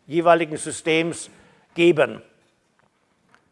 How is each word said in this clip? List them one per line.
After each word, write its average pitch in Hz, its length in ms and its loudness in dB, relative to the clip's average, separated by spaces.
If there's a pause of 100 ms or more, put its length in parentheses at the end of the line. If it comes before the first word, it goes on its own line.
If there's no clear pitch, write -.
jeweiligen 165 520 0
Systems 160 720 -4 (460)
geben. 147 460 2 (1300)